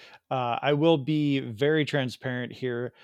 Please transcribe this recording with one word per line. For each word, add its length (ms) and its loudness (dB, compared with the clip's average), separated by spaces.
Uh, 320 -2
I 120 2
will 260 4
be 400 0
very 460 2
transparent 680 -4
here. 400 -4